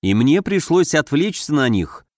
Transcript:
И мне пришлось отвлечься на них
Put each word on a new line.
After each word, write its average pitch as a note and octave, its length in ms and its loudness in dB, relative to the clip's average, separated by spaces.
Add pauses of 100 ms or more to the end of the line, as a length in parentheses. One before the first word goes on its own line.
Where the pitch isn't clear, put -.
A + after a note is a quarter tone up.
И G2 120 0
мне C3+ 280 4
пришлось F3+ 520 0
отвлечься D#3 600 -2
на C3+ 140 2
них F#2+ 360 -4 (140)